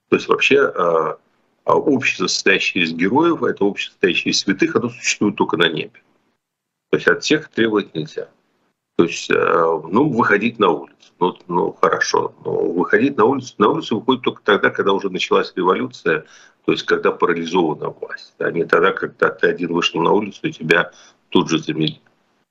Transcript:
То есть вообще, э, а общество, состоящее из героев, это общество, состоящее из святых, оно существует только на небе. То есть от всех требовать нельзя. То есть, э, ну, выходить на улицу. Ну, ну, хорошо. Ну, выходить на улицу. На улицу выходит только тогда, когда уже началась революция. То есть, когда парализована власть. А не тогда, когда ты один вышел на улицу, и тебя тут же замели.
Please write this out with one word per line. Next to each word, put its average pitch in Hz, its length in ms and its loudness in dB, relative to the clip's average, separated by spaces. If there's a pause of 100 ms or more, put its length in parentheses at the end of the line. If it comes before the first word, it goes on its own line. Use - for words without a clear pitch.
То - 60 2
есть - 120 -2
вообще, - 300 2
э, 82 580 0 (480)
а 80 120 2
общество, 110 520 0
состоящее - 560 0
из 82 100 -2
героев, 127 480 0
это 82 240 -2
общество, - 280 -4
состоящее 92 380 -2
из - 100 -2
святых, - 340 0
оно 117 140 -2
существует - 460 -2
только - 220 0
на 85 120 2
небе. - 340 -8 (880)
То - 60 4
есть - 100 -6
от 87 160 2
всех 151 260 0
требовать 107 460 0
нельзя. - 340 -8 (680)
То 87 80 4
есть, - 260 -4
э, 85 500 2 (120)
ну, 139 180 2
выходить 113 500 0
на 98 100 4
улицу. - 500 -6
Ну, 90 180 0 (100)
ну, 87 260 -2
хорошо. - 600 0 (120)
Ну, - 280 -2
выходить 101 440 0
на - 80 4
улицу. 135 320 -2
На 104 120 4
улицу 151 300 -2
выходит 127 240 -2
только - 200 -6
тогда, 104 260 2
когда 98 240 0
уже 98 160 -2
началась 95 460 -2
революция. 92 720 -2 (400)
То 82 60 2
есть, - 120 -2
когда 90 280 2
парализована 82 800 -2
власть. - 500 -14
А 80 100 -2
не 82 160 -2
тогда, 90 280 2
когда 80 360 -4
ты - 180 0
один 85 260 -2
вышел 85 280 0
на 85 100 2
улицу, - 360 -2
и 78 40 -6
тебя 82 400 0 (380)
тут 82 200 2
же 80 100 0
замели. 78 420 -4 (500)